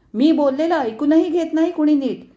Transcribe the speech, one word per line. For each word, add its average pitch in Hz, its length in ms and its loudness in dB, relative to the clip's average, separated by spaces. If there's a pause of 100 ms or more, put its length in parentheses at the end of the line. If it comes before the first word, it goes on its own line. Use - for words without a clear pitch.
(140)
मी 269 180 2
बोललेलं 294 440 0
ऐकूनही 294 540 0
घेत 320 240 -2
नाही 320 180 0
कुणी 302 240 0
नीट, 262 280 -4 (140)